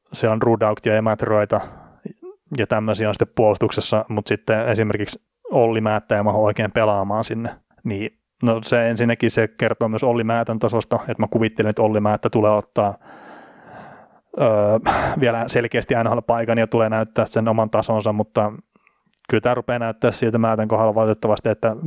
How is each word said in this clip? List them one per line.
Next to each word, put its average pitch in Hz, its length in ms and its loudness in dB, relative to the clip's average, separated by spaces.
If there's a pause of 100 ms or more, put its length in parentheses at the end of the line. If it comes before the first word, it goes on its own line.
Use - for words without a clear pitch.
(120)
siellä 113 200 0
on 110 80 0
Drew 117 200 4
Doughtya 107 340 0
ja 110 80 2
Matt 110 200 0
Royta 107 380 0 (1000)
ja 107 80 0
tämmöisiä 107 420 -2
on 104 60 -2
sitten - 200 -4
puolustuksessa, 107 760 0
mut 104 180 -4
sitten 110 420 -2
esimerkiksi 104 540 -2 (280)
Olli 117 300 2
Määttä 107 360 0
ei 101 60 0
mahdu 107 220 2
oikein 104 280 -2
pelaamaan 107 520 0
sinne, 113 260 -8 (340)
niin 104 340 -6 (240)
no 113 220 2
se 117 260 2
ensinnäkin 117 400 0
se 110 180 0
kertoo - 400 -2
myös 110 160 -2
Olli 120 200 2
Määtän 117 340 -2
tasosta, 110 380 -2
että 113 260 -4
mä 104 80 0
kuvittelin, 110 400 0
että 110 120 0
Olli 107 180 2
Määttä 104 300 0
tulee 107 200 4
ottaa, 104 440 0 (1500)
öö, 135 80 4 (720)
vielä 117 260 0
selkeästi 117 480 -2
N 113 140 0
H 107 40 0
L-paikan 117 460 0
ja 113 80 2
tulee 113 220 2
näyttää 110 380 -2
sen 113 220 0
oman 110 220 2
tasonsa, 110 420 0
mutta 107 400 -2 (760)
kyllä 110 120 2
tää 123 140 2
rupeaa 120 240 -4
näyttää 113 320 0
siltä 117 280 0
Määtän 110 300 2
kohdalla 110 260 2
valitettavasti, 110 540 0
että 110 280 -2 (100)